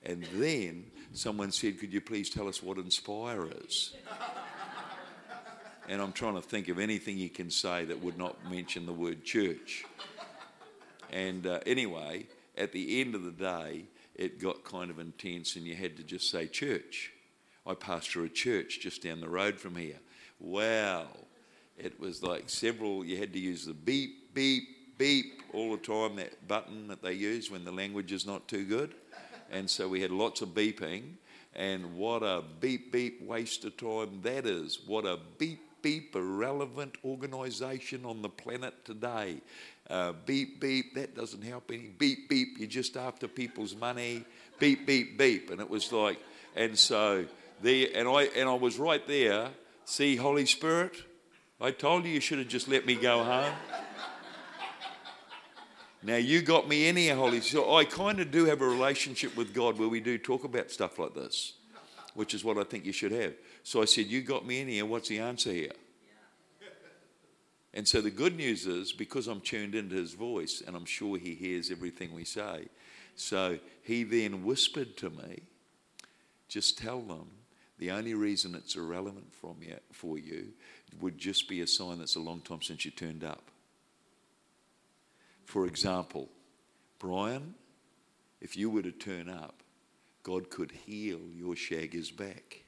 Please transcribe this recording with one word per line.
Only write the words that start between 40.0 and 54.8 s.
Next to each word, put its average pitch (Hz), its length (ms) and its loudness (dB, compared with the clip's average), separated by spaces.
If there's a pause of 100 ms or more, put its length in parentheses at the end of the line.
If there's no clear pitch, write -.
beep, 131 480 -2
beep, 131 340 0
that 135 220 -6
doesn't 113 260 -8
help 123 300 -10
any. 117 160 -10
Beep, 135 400 2
beep, 127 300 2
you're 107 100 -4
just 127 280 -2
after 127 300 -4
people's 110 480 -4
money. 120 500 -2 (360)
Beep, 139 260 8
beep, 131 320 4
beep. 120 320 8
And 90 100 -4
it 107 100 -6
was 104 200 0
like, 107 300 4 (340)
and 110 240 2
so 104 480 6 (360)
there, 127 320 8
and 117 120 4
I, 139 180 8
and 131 240 4
I 127 60 4
was 123 240 4
right 151 300 2
there. 123 440 4 (320)
"See, 143 320 4
Holy 139 300 4
Spirit, 170 560 4 (580)
I 127 100 4
told 165 340 4
you 170 60 -2
you 151 100 4
should 143 180 2
have 123 100 -2
just 123 180 0
let 135 200 6
me 123 100 6
go 117 260 6
home. 131 320 2 (2500)